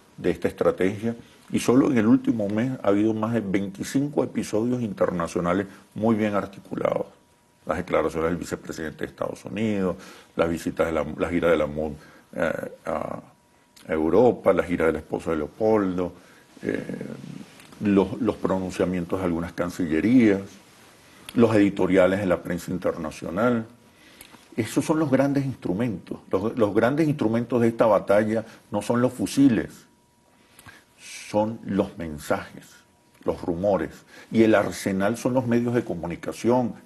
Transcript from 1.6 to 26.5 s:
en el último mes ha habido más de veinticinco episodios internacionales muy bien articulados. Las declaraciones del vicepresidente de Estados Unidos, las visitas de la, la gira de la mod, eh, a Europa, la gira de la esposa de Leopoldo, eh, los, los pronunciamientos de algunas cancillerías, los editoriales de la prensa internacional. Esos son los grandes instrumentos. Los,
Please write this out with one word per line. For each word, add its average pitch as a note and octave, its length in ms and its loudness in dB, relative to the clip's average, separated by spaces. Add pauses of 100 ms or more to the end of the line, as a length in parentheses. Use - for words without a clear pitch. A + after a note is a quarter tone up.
en C4 80 2
el G#2+ 80 4
último A#3+ 420 2
mes A2+ 240 -2 (100)
ha G#2 60 -2
habido G#2 260 4
más A2 180 -2
de A2+ 80 0
veinticinco G2+ 840 -2
episodios A#2+ 600 -2
internacionales F2+ 840 -2 (280)
muy A2 200 0
bien G#2+ 200 0
articulados. - 720 -4 (600)
Las D#2 120 -2
declaraciones D#2+ 520 -2
del F2 80 -4
vicepresidente D#2+ 600 -10
de E2 80 -8
Estados - 380 -8
Unidos, G2 520 -2 (400)
las E2+ 120 2
visitas E2 380 -2
de E2 60 -2
la, D#2 120 0 (120)
la E2+ 120 -2
gira E2+ 220 2
de E2 60 6
la D2+ 100 2
mod, D#2 260 -4 (420)
eh, - 180 -2 (320)
a - 360 -6 (680)
Europa, F2+ 640 4
la E2+ 100 2
gira E2 240 0
de E2 60 4
la D#2 60 -2
esposa E2+ 320 -6
de D#2+ 80 0
Leopoldo, F#2 760 0 (500)
eh, G#1 200 -4 (1000)
los, G2 400 4
los G#2 160 0
pronunciamientos F#2 800 -2
de F#2 60 -4
algunas E2+ 280 -4
cancillerías, F#2+ 920 2 (920)
los A2+ 200 6
editoriales F#2+ 640 4
de G#2 60 0
la F2 160 0
prensa F2 280 -6
internacional. F2 960 -2 (920)
Esos A#3 280 -2
son - 140 0
los D#4+ 120 0
grandes C3+ 340 2
instrumentos. A2+ 720 -6 (120)
Los, G#2 280 -2